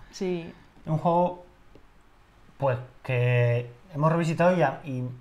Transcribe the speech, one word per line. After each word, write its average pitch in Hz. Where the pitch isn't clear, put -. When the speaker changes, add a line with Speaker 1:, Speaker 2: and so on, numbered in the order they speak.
Speaker 1:
Sí. 180
Speaker 2:
Es 160
un 156
juego, 175
pues, 127
que 120
hemos 151
revisitado 170
y, 165
a-, 135
y 127